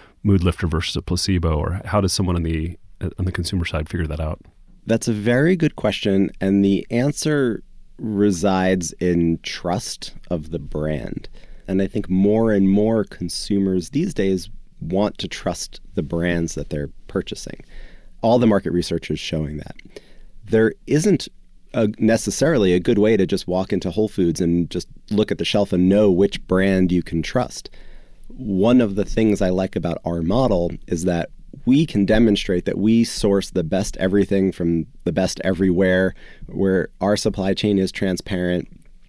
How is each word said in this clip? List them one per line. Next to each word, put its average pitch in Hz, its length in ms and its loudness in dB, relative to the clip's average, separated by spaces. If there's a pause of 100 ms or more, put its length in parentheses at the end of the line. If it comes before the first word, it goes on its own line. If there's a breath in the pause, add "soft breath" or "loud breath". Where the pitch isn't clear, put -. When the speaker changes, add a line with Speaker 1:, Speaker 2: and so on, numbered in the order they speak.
(220 loud breath)
Speaker 1:
mood 98 200 4
lifter 90 240 0
versus 80 300 -2
a 80 60 -4
placebo? 85 560 0
Or 85 260 -4
how 104 160 0
does 95 140 0
someone 87 220 0
on 85 60 -2
the, 80 360 -4 (400)
on 90 80 -2
the - 60 -2
consumer 90 340 -4
side 78 240 -6
figure 85 160 -2
that 76 140 -6
out? 78 200 -4 (460)
Speaker 2:
That's 113 220 0
a 117 40 2
very 123 440 2
good 165 200 0
question, 98 540 2 (100)
and 98 240 4
the 98 260 2
answer 135 720 0 (360)
resides 95 920 2
in 85 500 2
trust - 720 -6 (160)
of 80 200 -4
the 82 80 -6
brand. 76 680 -6 (400 soft breath)
And 95 140 2
I 95 60 0
think - 200 -4
more 104 420 4
and 98 200 4
more 107 340 2
consumers 92 880 -2
these 165 240 -2
days 95 340 0 (320)
want 95 380 -2
to 87 100 -6
trust - 540 -8 (120)
the - 80 -2
brands 85 520 -2
that 73 160 -8
they're 73 200 -6 (180)
purchasing. - 520 -8 (640 soft breath)
All 117 160 4
the 120 80 4
market 98 260 2
research 85 380 -2
is 78 100 -4
showing 76 380 -4
that. - 180 -14 (680 loud breath)
There 110 280 4 (140)
isn't 160 420 2 (460)
a, 113 140 2 (100)
necessarily 110 720 2
a 90 80 4
good 107 180 2
way 107 180 4
to 95 80 4
just 92 220 -2
walk 92 260 -2
into 92 180 -2
Whole 107 180 0
Foods 85 320 0
and 85 280 2
just 87 200 -8 (220)
look 107 200 0
at - 80 -2
the 85 60 -4
shelf 101 280 0
and 92 160 4
know 101 220 6
which 95 360 2
brand 92 440 2
you 87 120 0
can 82 200 -4
trust. - 480 -6 (580 soft breath)
One 110 520 2
of 101 160 0
the 98 80 0
things 107 360 2
I 95 100 2
like 92 260 -2
about 85 280 -4
our 85 180 -2
model 92 500 0 (160)
is 85 160 -4
that 87 260 0 (340)
we 143 220 4
can 101 200 0
demonstrate 104 580 2
that - 140 -2
we 113 260 4
source 98 460 0
the 90 120 -2
best 92 360 -2
everything 95 540 2
from 85 340 0 (180)
the 87 80 -2
best 92 320 -2
everywhere, 92 720 2 (320 loud breath)
where 95 420 0 (120)
our 101 160 2
supply 98 380 -2
chain 104 240 0
is 95 140 0
transparent, 90 760 -4 (400)